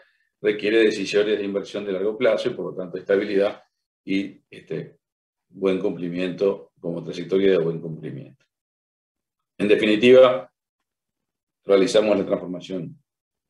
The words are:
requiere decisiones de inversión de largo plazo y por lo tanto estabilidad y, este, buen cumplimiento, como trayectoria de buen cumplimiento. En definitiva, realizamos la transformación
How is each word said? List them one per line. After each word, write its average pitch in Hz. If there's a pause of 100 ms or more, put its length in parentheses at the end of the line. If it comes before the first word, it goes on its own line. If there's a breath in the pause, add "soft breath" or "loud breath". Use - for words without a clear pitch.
(420 loud breath)
requiere 104
decisiones 104
de 101
inversión 101
de 101
largo 101
plazo 117
y -
por 92
lo 90
tanto 90
estabilidad 101 (420)
y, -
este, - (520)
buen 95
cumplimiento, 90
como 85
trayectoria 90
de 92
buen 82
cumplimiento. 78 (1160)
En 101
definitiva, 120 (1120)
realizamos 98
la 92
transformación 90 (520)